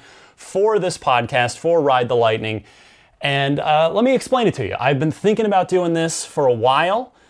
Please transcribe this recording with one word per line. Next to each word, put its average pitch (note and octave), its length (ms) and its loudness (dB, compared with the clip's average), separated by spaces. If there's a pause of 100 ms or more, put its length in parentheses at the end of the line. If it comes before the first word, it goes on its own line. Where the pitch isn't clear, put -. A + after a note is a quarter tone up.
(360)
for G#3 420 0
this F3 220 -4
podcast, B2 580 0
for E3 240 0
Ride B2+ 280 2
the B2+ 60 0
Lightning, A2 480 0 (580)
and, C#3 380 0
uh, D#3 320 2
let G#3+ 140 0
me C4 80 2
explain B3 320 0
it D#3+ 80 2
to A2+ 140 -6
you. - 120 -6
I've C3+ 200 0
been D#3 100 -2
thinking G#3+ 380 -2
about F#3+ 200 0
doing F3+ 260 0
this E3 300 -4
for D3 220 -2
a B2 80 4
while, D#3 640 0 (140)